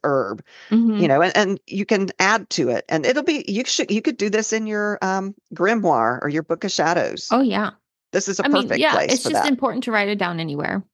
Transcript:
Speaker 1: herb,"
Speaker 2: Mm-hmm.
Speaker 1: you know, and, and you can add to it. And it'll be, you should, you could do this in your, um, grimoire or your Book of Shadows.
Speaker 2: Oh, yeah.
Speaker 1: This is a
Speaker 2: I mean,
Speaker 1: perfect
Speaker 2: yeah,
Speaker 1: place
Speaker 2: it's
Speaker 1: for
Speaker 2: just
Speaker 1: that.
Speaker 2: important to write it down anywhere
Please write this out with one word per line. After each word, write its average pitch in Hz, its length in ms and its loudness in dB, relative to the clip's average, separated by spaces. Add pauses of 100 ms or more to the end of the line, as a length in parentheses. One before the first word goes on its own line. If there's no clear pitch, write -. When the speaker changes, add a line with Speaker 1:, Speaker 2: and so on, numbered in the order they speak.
Speaker 1:
herb," 123 400 0 (260)
Speaker 2:
Mm-hmm. 220 280 4
Speaker 1:
you 180 100 2
know, 139 140 4
and, 175 140 2
and 196 320 2
you 196 180 -4
can 196 240 0 (100)
add 202 320 0
to 131 180 0
it. - 180 -2
And 156 180 0
it'll 262 180 2
be, 294 240 0
you 214 180 -2
should, - 260 -2
you 202 100 0
could 233 160 -2
do 208 120 -2
this 214 240 -2
in 220 140 -2
your, 208 340 -2
um, 190 320 -2 (220)
grimoire 160 640 2
or 147 80 -2
your 156 140 -2
Book 160 200 -4
of 185 80 -2
Shadows. 160 600 0
Speaker 2:
Oh, 247 100 4
yeah. 208 300 0 (420)
Speaker 1:
This 196 140 0
is 196 120 -4
a 202 60 0
Speaker 2:
I 285 40 2
mean, 285 140 4
Speaker 1:
perfect 208 160 -2
Speaker 2:
yeah, 302 140 2
Speaker 1:
place - 200 2
Speaker 2:
it's 254 100 0
Speaker 1:
for - 80 -2
Speaker 2:
just 320 120 2
Speaker 1:
that. 294 80 2
Speaker 2:
important 247 340 -2
to 247 60 -4
write 208 180 0
it 208 100 -2
down 175 220 -2
anywhere 156 420 -4 (100)